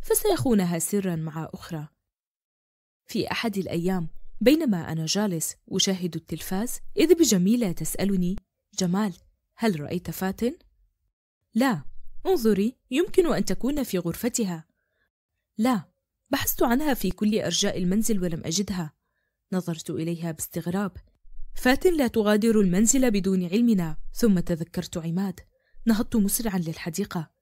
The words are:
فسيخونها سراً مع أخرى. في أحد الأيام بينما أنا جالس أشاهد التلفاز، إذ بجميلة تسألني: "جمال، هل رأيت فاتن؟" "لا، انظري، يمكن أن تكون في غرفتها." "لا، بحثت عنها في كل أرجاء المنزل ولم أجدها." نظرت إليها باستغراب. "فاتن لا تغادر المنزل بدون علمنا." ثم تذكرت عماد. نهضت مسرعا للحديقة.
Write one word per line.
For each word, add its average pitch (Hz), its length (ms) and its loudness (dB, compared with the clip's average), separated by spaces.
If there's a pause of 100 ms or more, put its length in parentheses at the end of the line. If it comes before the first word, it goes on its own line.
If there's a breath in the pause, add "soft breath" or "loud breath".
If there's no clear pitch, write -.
فسيخونها 240 760 2
سراً 190 360 -2
مع 160 380 -8
أخرى. 151 340 -10 (1160)
في - 260 -4
أحد 196 260 -4
الأيام 175 520 -2 (320)
بينما 240 500 4
أنا 160 140 -2
جالس 180 500 -2 (160)
أشاهد 180 440 -2
التلفاز، 185 640 -6 (180)
إذ 330 180 8
بجميلة 226 560 4
تسألني: 185 640 -2 (440)
"جمال، 185 340 0 (420)
هل 208 240 0
رأيت 170 320 -6
فاتن؟" 196 460 -4 (960)
"لا، 226 300 2 (420)
انظري، 220 500 2 (160)
يمكن 339 420 2
أن 185 120 0
تكون 254 380 0
في 196 140 -4
غرفتها." 175 680 -4 (920)
"لا، 226 260 2 (460)
بحثت - 340 0
عنها 277 300 2
في 190 180 -2
كل 214 280 0
أرجاء 175 380 -2
المنزل 190 460 0
ولم 170 220 -4
أجدها." 180 480 -4 (600)
نظرت 175 360 -4
إليها 165 420 -4
باستغراب. 175 600 -4 (640)
"فاتن 285 420 4
لا 269 100 2
تغادر 214 540 4
المنزل 220 500 4
بدون 190 340 0
علمنا." 190 520 2 (160)
ثم 202 260 4
تذكرت 170 580 -4
عماد. 175 420 -4 (460)
نهضت 226 300 2
مسرعا 202 420 0
للحديقة. 165 720 -4 (120)